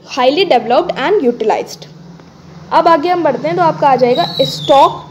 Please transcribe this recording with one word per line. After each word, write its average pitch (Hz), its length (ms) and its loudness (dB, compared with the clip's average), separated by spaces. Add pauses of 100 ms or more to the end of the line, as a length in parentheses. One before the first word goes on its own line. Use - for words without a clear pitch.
(180)
highly 285 340 2
developed 247 440 0 (100)
and 311 280 0
utilized। 190 520 -6 (840)
अब 330 160 2
आगे 330 200 2
हम 349 140 -2
बढ़ते 269 260 -2
हैं 339 80 -4
तो 359 60 0
आपका 302 260 0
आ 262 80 4
जाएगा 247 440 0
stock 294 720 0